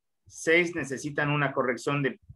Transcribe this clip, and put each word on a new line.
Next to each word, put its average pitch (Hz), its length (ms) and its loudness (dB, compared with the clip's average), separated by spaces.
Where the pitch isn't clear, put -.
seis 170 480 2
necesitan 143 560 -4
una 143 220 2
corrección 135 500 0
de 127 160 -2